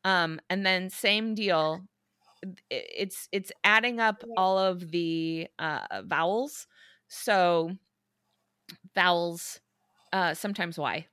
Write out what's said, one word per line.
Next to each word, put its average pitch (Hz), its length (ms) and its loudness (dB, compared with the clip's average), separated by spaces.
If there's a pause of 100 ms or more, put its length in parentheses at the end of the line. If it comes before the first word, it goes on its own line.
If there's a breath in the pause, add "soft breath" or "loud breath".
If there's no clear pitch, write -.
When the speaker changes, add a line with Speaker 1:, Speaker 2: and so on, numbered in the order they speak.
Speaker 1:
Um, 170 440 2
and 196 160 -2
then 185 260 0
same 220 440 0
deal. 175 480 2 (640)
I-, 190 100 -12 (160)
it's, - 640 -6
it's 196 180 -4 (140)
adding 220 360 4
up 220 240 2
Speaker 2:
Yeah. 233 120 -12
Speaker 1:
all 190 220 4
of 180 320 0
the, 165 580 -2 (100)
uh, 147 460 -4
vowels. 196 640 -2 (420 soft breath)
So 175 680 2 (1200)
vowels, 175 680 0 (520)
uh, 175 220 2
sometimes 185 440 -6
Y 139 340 -4